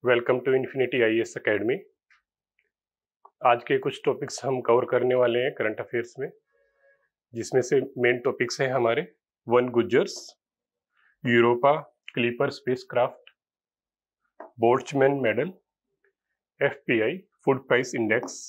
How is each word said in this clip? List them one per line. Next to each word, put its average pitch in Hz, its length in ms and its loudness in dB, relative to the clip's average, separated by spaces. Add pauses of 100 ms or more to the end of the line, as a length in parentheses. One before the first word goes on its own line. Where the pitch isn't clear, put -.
welcome 123 400 2
to 131 80 0
Infinity 127 500 -2
आईएएस 113 340 0
Academy। 107 400 -2 (1700)
आज 120 180 4
के 139 140 0
कुछ 135 260 -6
टॉपिक्स 143 400 -4
हम 131 160 -2
कवर 120 300 2
करने 127 240 2
वाले 120 240 2
हैं 135 160 -2
करंट 107 260 -4
अफेयर्स 117 380 -8
में, 135 100 -8 (1040)
जिसमें 117 280 0
से 135 180 0 (180)
मेन 123 260 2
टॉपिक्स 123 360 -4
हैं 135 120 0
हमारे 123 300 0 (440)
वन 123 220 4
गुजर्स, 117 460 0 (1080)
यूरोपा 120 480 4 (420)
क्लीपर 120 360 -2
स्पेसक्राफ्ट, - 840 -4 (1300)
बोल्ट्जमैन 131 600 2
मेडल, 123 300 -2 (1080)
एफ़पीआई 139 580 0 (260)
फूड 131 240 0
प्राइस 131 260 0
इंडेक्स 113 420 -2 (120)